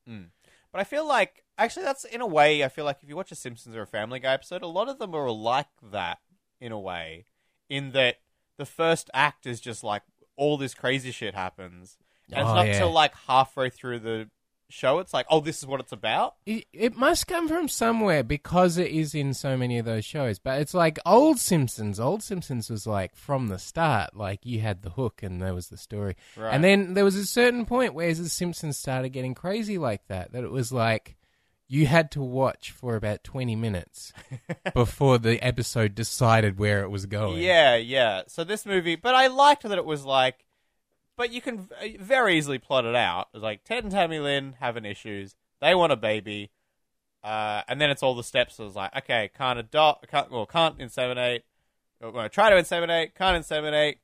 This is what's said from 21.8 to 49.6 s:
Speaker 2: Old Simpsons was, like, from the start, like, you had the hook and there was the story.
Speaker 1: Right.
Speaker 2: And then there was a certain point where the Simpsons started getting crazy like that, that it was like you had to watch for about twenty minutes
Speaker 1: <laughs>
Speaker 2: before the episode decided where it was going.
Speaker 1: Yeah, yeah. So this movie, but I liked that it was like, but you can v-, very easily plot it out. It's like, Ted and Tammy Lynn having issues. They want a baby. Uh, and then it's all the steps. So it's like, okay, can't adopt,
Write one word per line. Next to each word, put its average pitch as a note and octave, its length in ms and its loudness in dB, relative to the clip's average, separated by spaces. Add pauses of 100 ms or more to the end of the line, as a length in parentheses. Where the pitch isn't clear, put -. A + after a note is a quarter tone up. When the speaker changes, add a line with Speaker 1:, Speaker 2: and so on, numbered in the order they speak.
Speaker 2:
Old D#3+ 240 -2
Simpsons D3 460 -8
was, A2 180 -8
like, G2 280 -4
from C3 340 -4
the F#2 100 -6
start, C#3 560 -2
like, G2 300 -6
you A#2+ 160 -4
had G2+ 200 -4
the G2 100 -10
hook B2+ 320 -6
and F#2 180 -6
there F#2+ 120 -4
was F2+ 160 -8
the E2+ 80 -18
story. G2+ 380 -6 (200)
Speaker 1:
Right. A2 180 -6
Speaker 2:
And C#3+ 100 2
then G3 320 4
there G3+ 100 4
was G3 100 4
a G3+ 100 -4
certain A#3+ 400 2
point A#3+ 280 -2
where E3 200 -2
the E3+ 160 -6
Simpsons D#3+ 480 -6
started C3 320 -4
getting C3 260 -6
crazy G#3 420 -4
like A#2+ 300 -4
that, F#2 260 -8
that B2 100 -6
it A2 80 -8
was A#2+ 200 -4
like A2+ 440 -2 (520)
you C#3+ 200 2
had D#3 240 4
to D3 100 -6
watch C3 500 -2
for A#2+ 260 -4
about G#2 260 -4
twenty B2 320 -4
minutes G#2+ 560 -6 (320)
Speaker 1:
<laughs> - 300 -8
Speaker 2:
before B2+ 440 4
the A#2 240 2
episode A#2 540 0
decided A2+ 640 2
where G#2 220 2
it F#2+ 80 -4
was G2 160 -6
going. G#2 360 -2
Speaker 1:
Yeah, D#3+ 360 6
yeah. A#2 500 2
So - 160 -8
this G#3 220 -6
movie, F3 320 0
but A#3+ 180 2
I C4 120 8
liked C#4 360 6
that G#3 140 -2
it D#3+ 80 -2
was D3+ 180 -4
like, C3 400 2 (720)
but A#3+ 160 -2
you A#3+ 80 -10
can A3+ 300 -10 (120)
v-, G#3+ 160 -10
very G3+ 400 4
easily C#3+ 220 0
plot C3 240 2
it A#2 120 0
out. F#2+ 380 2
It's G#2+ 80 -16
like, G#2+ 220 -6
Ted A#3 220 -4
and G3+ 60 -8
Tammy E3+ 280 0
Lynn C#3 400 -4
having A#2+ 240 -4
issues. G2+ 520 -10 (260)
They D#3 120 6
want E3+ 200 4
a - 20 -2
baby. G#2 560 -4 (720)
Uh, G#2+ 460 -4
and C3 100 -4
then D3 100 2
it's C#3 140 -4
all C3 120 0
the A#2+ 80 -8
steps. - 320 -2
So A2+ 100 -14
it's G2 100 -14
like, F#2+ 220 -8
okay, A#2 400 -2
can't B2+ 220 -2
adopt, D3+ 500 2